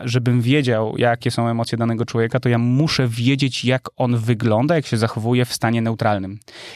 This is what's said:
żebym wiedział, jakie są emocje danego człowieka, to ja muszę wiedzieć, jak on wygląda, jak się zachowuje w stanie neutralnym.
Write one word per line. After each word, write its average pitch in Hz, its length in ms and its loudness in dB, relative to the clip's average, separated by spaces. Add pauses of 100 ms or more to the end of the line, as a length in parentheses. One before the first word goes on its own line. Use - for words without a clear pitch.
żebym 123 380 2
wiedział, 123 560 0
jakie 120 320 0
są 117 180 -2
emocje 117 300 -2
danego 117 260 0
człowieka, 117 360 0
to 127 80 0
ja 120 100 2
muszę 127 500 2
wiedzieć, 123 560 0
jak 127 320 0
on 120 200 0
wygląda, 117 580 2
jak 156 120 0
się 123 100 -2
zachowuje 113 480 0
w 123 80 -4
stanie 117 300 0
neutralnym. 104 560 -2 (380)